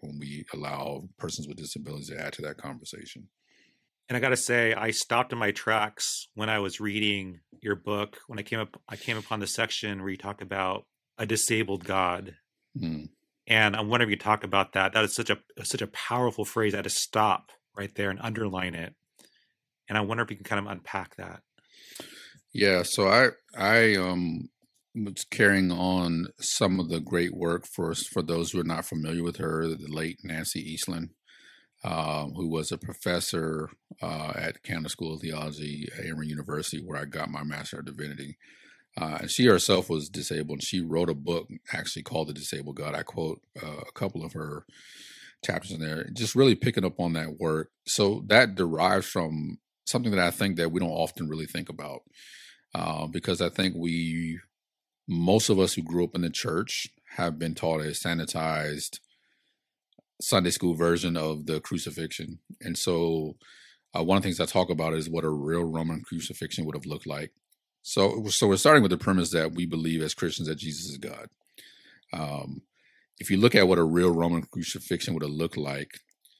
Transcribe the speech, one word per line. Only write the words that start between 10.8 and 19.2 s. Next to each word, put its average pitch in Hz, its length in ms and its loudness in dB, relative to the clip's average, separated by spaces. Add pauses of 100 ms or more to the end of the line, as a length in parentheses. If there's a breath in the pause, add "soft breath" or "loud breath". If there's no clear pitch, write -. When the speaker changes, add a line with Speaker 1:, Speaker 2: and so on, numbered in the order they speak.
Speaker 2:
a 113 80 -4
disabled 104 580 0
God. 92 520 0 (420)
Speaker 1:
Mm. 80 320 -6 (380)
Speaker 2:
And 107 280 4
I'm 107 140 -2
wondering 120 200 4
if - 20 0
you 101 80 0
talk 107 240 2
about 98 300 2
that. 95 200 2
That 110 120 4
is 101 100 -2
such 113 160 0
a, 98 80 -2 (240)
such - 180 -4
a 101 60 -4
powerful 120 580 -2
phrase. 107 300 0
I - 20 -2
had 95 60 -4
to 92 80 -4
stop - 600 2 (240)
right 101 200 -8
there 101 160 0
and 98 100 -6
underline 92 540 -4
it. 85 180 -8 (960 soft breath)